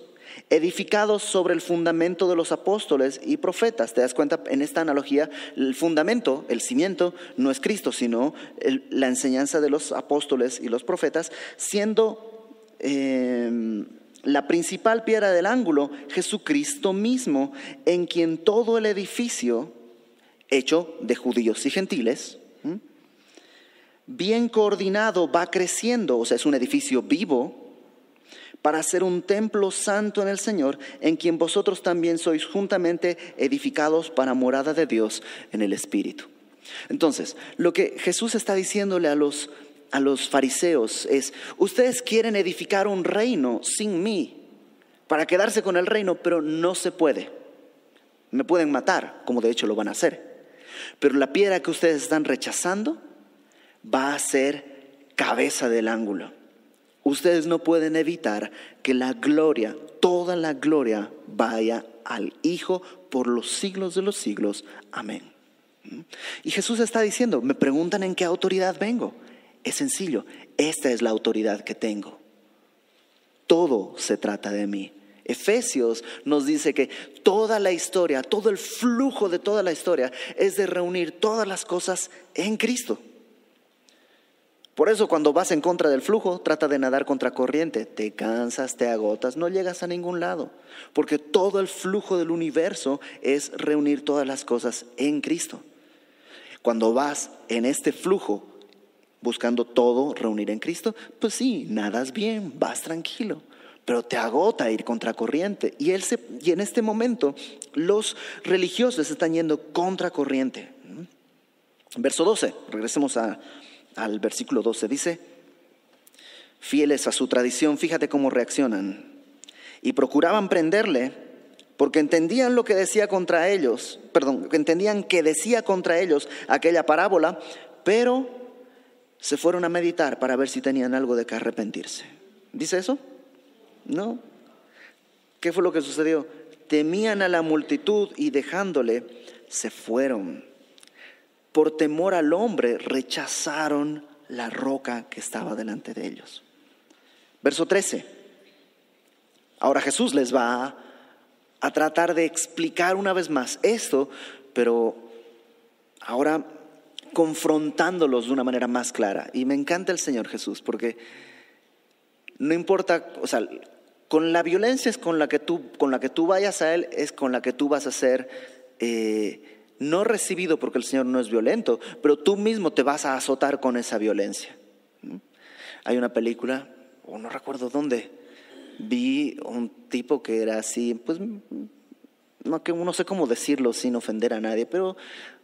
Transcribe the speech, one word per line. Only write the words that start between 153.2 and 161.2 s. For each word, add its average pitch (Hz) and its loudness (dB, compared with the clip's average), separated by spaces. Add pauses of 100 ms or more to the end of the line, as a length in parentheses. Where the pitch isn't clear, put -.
más 131 -2
esto, 147 2 (420)
pero 117 2 (1040)
ahora 143 0 (680)
confrontándolos 156 2
de 127 -2
una 135 0
manera 123 0
más 120 -2
clara. - -2
Y 127 -2
me 139 0
encanta 175 -2
el 170 -4
Señor 117 -2
Jesús, 104 -8
porque 113 -4 (1400)